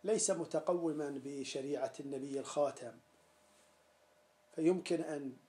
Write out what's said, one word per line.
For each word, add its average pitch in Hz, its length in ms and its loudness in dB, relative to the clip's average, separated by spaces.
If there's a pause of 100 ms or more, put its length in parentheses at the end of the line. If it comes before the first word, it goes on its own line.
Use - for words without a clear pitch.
ليس 202 260 4
متقوما 156 920 0
بشريعة 139 760 -2
النبي 139 400 -4
الخاتم، 123 520 0 (1600)
فيمكن 165 460 2
أن 143 360 -6 (120)